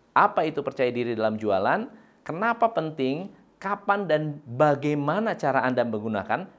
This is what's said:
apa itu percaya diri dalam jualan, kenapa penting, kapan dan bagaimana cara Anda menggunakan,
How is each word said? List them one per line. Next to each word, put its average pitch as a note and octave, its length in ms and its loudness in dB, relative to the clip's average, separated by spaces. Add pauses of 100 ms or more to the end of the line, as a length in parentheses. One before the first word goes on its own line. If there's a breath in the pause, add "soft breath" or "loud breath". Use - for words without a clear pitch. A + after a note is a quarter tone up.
(120)
apa F#3+ 320 4
itu D#3 160 -2
percaya C3 320 0
diri A#2+ 240 -2
dalam A2 240 0
jualan, A2 480 2 (400 loud breath)
kenapa A3+ 480 0
penting, D#3 560 -2 (240 loud breath)
kapan G3+ 480 -2
dan D#3 180 2 (220)
bagaimana D3 960 0
cara C3+ 240 0
Anda B2 240 2
menggunakan, A2 720 -4